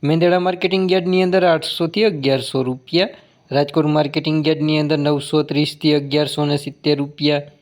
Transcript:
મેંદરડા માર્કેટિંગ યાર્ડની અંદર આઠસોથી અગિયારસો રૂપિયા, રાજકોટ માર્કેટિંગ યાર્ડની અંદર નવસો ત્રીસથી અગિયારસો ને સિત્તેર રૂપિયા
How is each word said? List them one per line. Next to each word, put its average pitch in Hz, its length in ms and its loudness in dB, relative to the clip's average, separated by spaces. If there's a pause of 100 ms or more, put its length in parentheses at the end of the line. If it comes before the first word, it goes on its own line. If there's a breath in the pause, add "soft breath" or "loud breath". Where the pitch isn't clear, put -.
મેંદરડા 175 400 2
માર્કેટિંગ 185 460 -2
યાર્ડની 185 340 2
અંદર 180 220 2
આઠસોથી 165 640 0
અગિયારસો 135 580 0
રૂપિયા, 165 440 -2 (380 loud breath)
રાજકોટ 147 460 0
માર્કેટિંગ 156 500 -2
યાર્ડની 151 360 0
અંદર 151 220 0
નવસો 147 380 0
ત્રીસથી 147 560 0
અગિયારસો 147 500 -2
ને 147 80 0
સિત્તેર 143 400 -2
રૂપિયા 147 460 -2 (180)